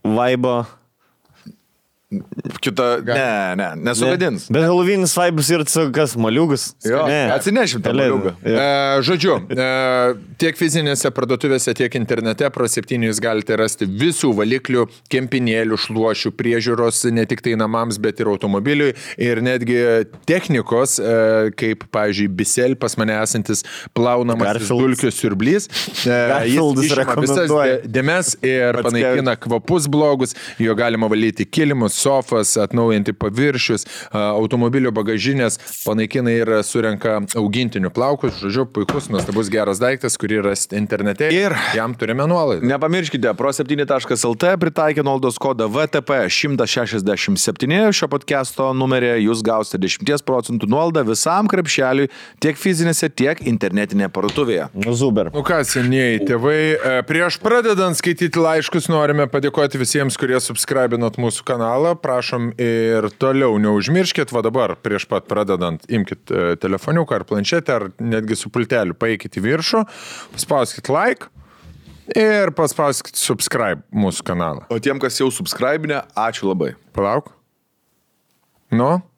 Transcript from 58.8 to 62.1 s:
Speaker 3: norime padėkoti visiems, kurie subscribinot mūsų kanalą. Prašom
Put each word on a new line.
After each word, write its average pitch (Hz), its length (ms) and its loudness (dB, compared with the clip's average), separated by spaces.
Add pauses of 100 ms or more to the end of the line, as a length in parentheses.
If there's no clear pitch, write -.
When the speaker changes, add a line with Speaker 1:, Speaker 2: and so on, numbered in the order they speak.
Speaker 3:
norime 147 360 2
padėkoti 139 540 0
visiems, 135 380 -2
kurie 127 240 0
subscribinot 117 760 -2
mūsų 120 300 -4
kanalą. 127 480 0
Prašom 123 640 -2